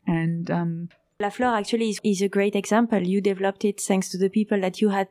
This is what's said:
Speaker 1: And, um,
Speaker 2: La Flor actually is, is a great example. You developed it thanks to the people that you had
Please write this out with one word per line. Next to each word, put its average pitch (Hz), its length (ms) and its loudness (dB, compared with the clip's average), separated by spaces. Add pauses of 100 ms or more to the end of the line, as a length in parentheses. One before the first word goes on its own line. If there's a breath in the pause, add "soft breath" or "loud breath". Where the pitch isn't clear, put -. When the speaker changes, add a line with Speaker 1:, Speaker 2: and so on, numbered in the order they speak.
Speaker 1:
And, 170 460 -2
um, 170 380 -4 (320)
Speaker 2:
La 202 80 -2
Flor 247 260 0
actually 226 340 0
is, 202 140 -4
is 196 180 2
a 202 60 2
great 196 300 0
example. 214 440 2
You 190 200 2
developed 196 420 0
it 202 160 0
thanks 190 300 0
to - 80 -8
the 190 120 2
people 208 320 0
that 185 200 -4
you 214 80 4
had 196 220 0